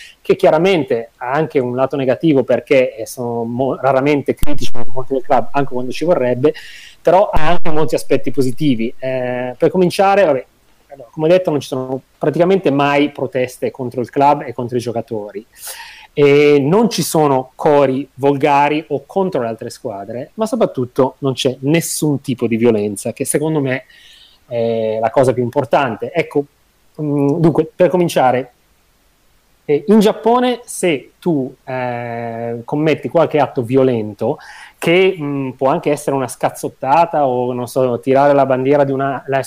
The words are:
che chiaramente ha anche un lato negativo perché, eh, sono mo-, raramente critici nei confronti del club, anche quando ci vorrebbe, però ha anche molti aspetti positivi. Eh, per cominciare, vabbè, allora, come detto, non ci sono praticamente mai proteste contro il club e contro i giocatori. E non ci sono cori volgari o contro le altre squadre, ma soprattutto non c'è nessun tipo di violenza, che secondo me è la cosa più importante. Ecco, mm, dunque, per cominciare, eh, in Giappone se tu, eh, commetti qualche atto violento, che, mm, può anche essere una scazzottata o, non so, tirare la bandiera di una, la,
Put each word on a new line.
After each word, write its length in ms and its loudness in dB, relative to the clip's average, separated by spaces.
che 160 0
chiaramente 840 0
ha 140 -8
anche 280 -2
un 160 -4
lato 200 -2
negativo 480 0
perché, 520 0
eh, 100 -10
sono 380 -8
mo-, 320 -4
raramente 580 0
critici 400 6
nei 120 8
confronti 280 4
del 80 -2
club, 300 2
anche 220 0
quando 180 -4
ci 140 -6
vorrebbe, 480 2
però 280 4
ha 180 6
anche 200 8
molti 240 6
aspetti 380 0
positivi. 640 0
Eh, 580 -6
per 140 0
cominciare, 540 2
vabbè, 220 0
allora, 140 -20
come 160 -4
detto, 240 2
non 80 -2
ci 80 -14
sono 340 -6
praticamente 540 0
mai 400 0
proteste 600 -6
contro 300 -8
il 80 -6
club 320 0
e 120 -12
contro 240 -6
i 40 0
giocatori. 640 -8
E 460 4
non 300 2
ci 140 -4
sono 500 0
cori 600 0
volgari 760 0
o 160 -6
contro 360 -4
le 60 -4
altre 220 -10
squadre, 680 -12
ma 120 -4
soprattutto 720 -2
non 140 -4
c'è 280 -4
nessun 600 -2
tipo 260 -4
di 100 -2
violenza, 560 -2
che 100 -8
secondo 360 -4
me 260 -4
è 520 -4
la 120 -2
cosa 220 2
più 100 -2
importante. 680 -4
Ecco, 340 -4
mm, 400 -2
dunque, 360 0
per 140 2
cominciare, 640 0
eh, 180 0
in 120 6
Giappone 640 0
se 560 -4
tu, 340 -4
eh, 1000 -8
commetti 460 -2
qualche 280 0
atto 260 -2
violento, 720 -2
che, 420 0
mm, 320 -6
può 180 -2
anche 220 -2
essere 240 -4
una 140 -4
scazzottata 1000 -2
o, 240 -2
non 160 -8
so, 320 -2
tirare 340 2
la 120 4
bandiera 400 2
di 80 -4
una, 340 -4
la, 200 -4